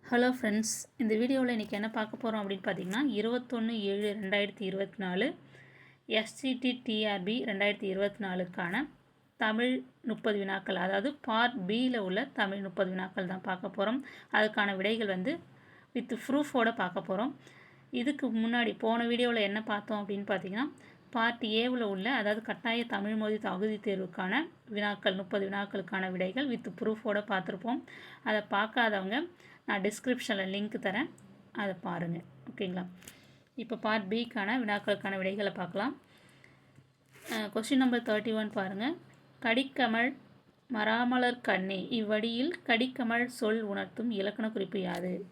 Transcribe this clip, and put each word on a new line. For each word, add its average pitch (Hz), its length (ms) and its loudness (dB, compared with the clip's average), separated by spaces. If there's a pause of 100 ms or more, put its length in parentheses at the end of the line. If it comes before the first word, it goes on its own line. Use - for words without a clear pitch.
ஹலோ 247 260 4
ஃப்ரெண்ட்ஸ், 220 420 0 (240)
இந்த 220 200 2
வீடியோவில் 247 380 2
இன்றைக்கி 214 160 -2
என்ன 214 200 -2
பார்க்க 220 260 -4
போகிறோம் 220 240 -2
அப்படின்னு 196 240 -4
பார்த்தீங்கன்னா, 190 380 -2 (100)
இருபத்தொன்னு 226 580 0 (120)
ஏழு 202 300 0
ரெண்டாயிரத்தி 202 500 0
இருபத்தி 190 360 -2
நாலு 190 280 0 (840)
எஸ் 214 260 0
சி 262 200 -2
டி 247 300 0
டி 214 200 0
ஆர் 202 180 0
பி 220 220 0
ரெண்டாயிரத்தி 202 380 0
இருபத்தி 202 420 0
நாலுக்கான 180 500 -4 (680)
தமிழ் 226 320 2 (300)
முப்பது 214 360 0
வினாக்கள், 196 380 -2
அதாவது 196 380 0
பார்ட் 240 420 2 (100)
பியில் 240 300 2
உள்ள 196 360 0
தமிழ் 202 300 0
முப்பது 190 280 -2
வினாக்கள் 185 360 -4
தான் 185 140 -4
பார்க்க 190 280 -4
போகிறோம். 214 320 0 (320)
அதுக்கான 214 440 4
விடைகள் 214 300 2
வந்து 190 260 0 (600)
with 247 260 -4
ப்ரூஃபோட 247 580 2
பார்க்க 180 240 -2
போகிறோம். 202 320 -2 (600)
இதுக்கு 269 400 0
முன்னாடி 226 460 2
போன 233 280 2
வீடியோவில் 233 340 4
என்ன 202 220 0
பார்த்தோம் 208 360 -2
அப்படின்னு 202 280 -4
பார்த்தீங்கன்னா, 202 400 -2 (440)
பார்ட் 233 420 0
ஏவில் 240 300 2
உள்ள, 202 320 0
அதாவது 214 280 2
கட்டாய 233 420 -2
தமிழ் 214 300 -2
மொழி 214 240 0
தகுதி 208 380 0
தேர்வுக்கான 190 580 -2 (340)
வினாக்கள், 208 460 0
முப்பது 196 340 -2
வினாக்களுக்கான 196 640 -2
விடைகள் 190 380 0
with 233 280 -2
ப்ரூஃபோட 214 480 0
பார்த்துருப்போம். 202 560 -2 (420)
அதை 214 180 2 (100)
பார்க்காதவங்க 214 680 2 (460)
நான் 208 160 0
டிஸ்கிரிப்ஷனில் 208 680 0
லிங்க் 202 300 -2
தரேன், 208 280 0 (440)
அதை 202 280 -2
பாருங்கள். 170 440 -4 (200)
ஓகேங்களா? 180 400 -4 (720)
இப்போ 220 220 -6
பார்ட் 220 300 0
பிக்கான 220 520 -2
வினாக்களுக்கான 202 580 0
விடைகளை 190 360 0
பார்க்கலாம். 196 400 -2 (1300)
அஹ், 220 260 -2
கொஸ்டின் 226 260 2
நம்பர் 247 260 6
தேர்ட்டி 220 320 2
ஒன் 214 160 -2
பாருங்க. 202 360 -2 (560)
"கடிக்கமழ் 240 680 2 (600)
மராமலர் 247 720 2
கண்ணே, 190 480 0
இவ்வடியில் 233 760 0
கடிக்கமழ் 240 600 2
சொல் 226 360 0
உணர்த்தும் 202 480 -4
இலக்கண 208 400 0
குறிப்பு 196 300 -2
யாது?" 180 320 -2 (200)